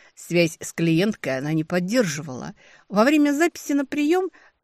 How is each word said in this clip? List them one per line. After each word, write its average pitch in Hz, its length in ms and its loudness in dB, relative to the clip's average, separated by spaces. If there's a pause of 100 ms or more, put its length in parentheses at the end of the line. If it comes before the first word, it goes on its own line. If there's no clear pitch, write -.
(140)
связь 165 460 0
с - 140 -12
клиенткой 165 640 0
она 151 160 -4
не 156 100 0
поддерживала. 175 920 -2 (360)
Во 208 140 4
время 294 280 4
записи 311 400 -2
на 285 140 0
прием 311 440 0 (340)